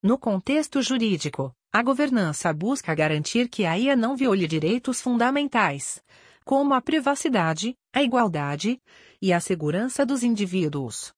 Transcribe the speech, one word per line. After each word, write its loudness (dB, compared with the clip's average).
No 2
contexto 0
jurídico, -2
a 2
governança 0
busca -2
garantir 0
que -2
a 0
I 2
A 4
não 0
viole 2
direitos 0
fundamentais, 0
como 2
a 2
privacidade, 0
a 2
igualdade 0
e 2
a 4
segurança -2
dos -2
indivíduos. -2